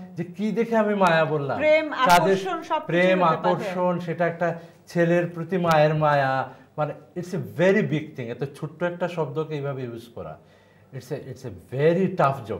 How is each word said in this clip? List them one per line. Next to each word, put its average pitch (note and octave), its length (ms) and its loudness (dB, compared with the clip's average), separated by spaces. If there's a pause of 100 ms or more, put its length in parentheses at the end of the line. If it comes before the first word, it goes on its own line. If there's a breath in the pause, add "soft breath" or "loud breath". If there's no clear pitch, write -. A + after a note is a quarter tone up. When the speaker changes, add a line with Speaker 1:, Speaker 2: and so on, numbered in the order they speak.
(160)
Speaker 1:
যে E3+ 80 -6
কি G3+ 280 -6
দেখে A3+ 240 0
আমি G#3 180 2
মায়া E3 300 4
বললাম, C#3 340 -2
Speaker 2:
প্রেম, D4+ 320 2
Speaker 1:
কাদের B3 320 6
Speaker 2:
আকর্ষণ, G#3 400 0
সব G#3+ 180 -2
কিছুই - 60 -14
Speaker 1:
প্রেম, F3+ 380 2
Speaker 2:
হতে D#3+ 120 4
পারে। F3+ 180 0
Speaker 1:
আকর্ষণ, F3+ 460 -2
সেটা E3+ 260 -2
একটা E3+ 320 -2 (280 loud breath)
ছেলের E3+ 400 2
প্রতি E3+ 320 -4
মায়ের D#3 360 4
মায়া, C#3 580 2 (260 loud breath)
মানে, D3 160 -2 (220)
it's F3 140 -8
a G3+ 40 -8
very D3+ 400 2
big E3 140 2
thing। D3+ 320 -4
এত A#2+ 240 -6 (120)
ছোট্ট - 260 -10
একটা F3 260 -4
শব্দকে D#3 460 -6
এইভাবে C#3 300 -6
ইউজ A#2 180 -10 (120)
করা, D#2 240 -12 (560 soft breath)
it's B2+ 120 -14
a, D#3 80 -8
it's C3+ 300 -14
a G2+ 300 -14
very E3+ 300 4
tough C3+ 440 0
job। G2+ 120 -6